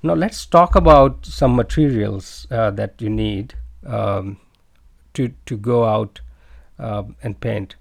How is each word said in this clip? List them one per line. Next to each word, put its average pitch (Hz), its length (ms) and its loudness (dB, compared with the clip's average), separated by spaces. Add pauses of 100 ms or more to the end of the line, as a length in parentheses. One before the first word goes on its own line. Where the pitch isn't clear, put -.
Now 165 120 0
let's 170 320 -4
talk 170 280 6
about 151 500 6
some 127 300 0
materials, 113 960 -2
uh, 113 220 0
that 101 280 -8
you 110 80 -6
need, 107 460 -4 (320)
um, 101 520 -6 (760)
to, 123 180 -4 (140)
to 123 100 -8
go 117 280 0
out, 110 360 -2 (580)
uh, 104 260 -8 (180)
and 107 180 -8
paint. 107 400 -6